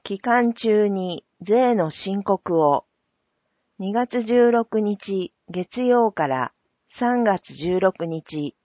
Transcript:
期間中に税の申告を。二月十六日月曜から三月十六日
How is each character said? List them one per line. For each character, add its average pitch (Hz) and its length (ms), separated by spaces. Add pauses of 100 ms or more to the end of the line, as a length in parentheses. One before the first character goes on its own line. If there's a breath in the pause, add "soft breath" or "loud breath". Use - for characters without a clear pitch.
期 196 160
間 240 360
中 214 340
に 185 380 (160)
税 233 340
の 160 160
申 196 320
告 180 400
を。 143 220 (920)
二 190 120
月 240 320
十 240 260
六 233 300
日 196 540 (160)
月 180 340
曜 240 300
か 151 160
ら 127 240 (340)
三 240 380
月 185 280
十 180 280
六 185 240
日 156 600